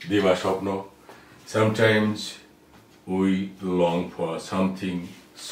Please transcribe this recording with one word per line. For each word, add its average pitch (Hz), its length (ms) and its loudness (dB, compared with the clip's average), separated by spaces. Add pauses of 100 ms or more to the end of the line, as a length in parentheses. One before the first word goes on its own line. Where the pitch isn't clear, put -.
দিবা 98 260 4
স্বপ্ন। 95 480 -2 (680)
Sometimes 110 640 4 (920)
we 95 200 2 (340)
long 87 400 2 (160)
for 82 200 -4 (140)
something 95 460 -2 (520)